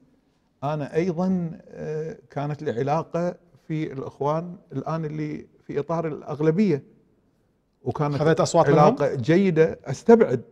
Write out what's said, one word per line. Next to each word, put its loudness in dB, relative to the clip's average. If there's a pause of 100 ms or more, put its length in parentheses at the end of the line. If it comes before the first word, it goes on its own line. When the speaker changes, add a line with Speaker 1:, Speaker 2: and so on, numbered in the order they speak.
(640)
Speaker 1:
أنا -6
أيضًا، -2 (100)
آه، -10 (120)
كانت -6
لي -4
علاقة -2 (320)
في -6
الإخوان -6 (180)
الآن -6
اللي -8 (160)
في -8
إطار -4
الأغلبية، 0 (1000)
وكانت -4
Speaker 2:
خذيت 2
أصوات 2
Speaker 1:
علاقة 6
Speaker 2:
منهم؟ -4
Speaker 1:
جيدة. 2
أستبعد، 4 (100)